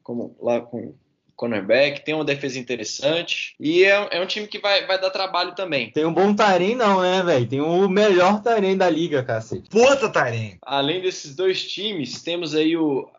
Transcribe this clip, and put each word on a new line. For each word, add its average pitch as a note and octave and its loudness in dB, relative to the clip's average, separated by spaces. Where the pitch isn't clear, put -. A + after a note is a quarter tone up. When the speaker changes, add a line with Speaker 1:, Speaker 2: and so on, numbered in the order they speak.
Speaker 1:
como, A#2+ -10
lá A#2 0
com A2 -12
cornerback. A#2 0
Tem D3+ -4
uma D#3 -2
defesa C#3 -4
interessante. C3 -4
E E3 2
é, G3+ 4
é E3+ -2
um F#3 -2
time G#3 -6
que G#3 -12
vai, G3+ 0
vai F#3+ 0
dar F#3+ -2
trabalho F#3 -4
também. D3 -4
Speaker 2:
Tem D3+ 0
um E3 0
bom G3 4
Tyrene G#3 2
não, G3+ 2
né, F#3 2
velho? C3 2
Tem C3 -2
o F3 2
melhor G3 4
Tyrene G3+ 2
da F#3 2
liga, D3+ 0
cacete. A2+ -6
Speaker 3:
Puta B3 4
Tyrene. A2+ -2
Speaker 1:
Além C#3 -2
desses F3+ -6
dois F#3 -2
times, F3+ -8
temos E3 -6
aí D#3+ 2
o D3 -2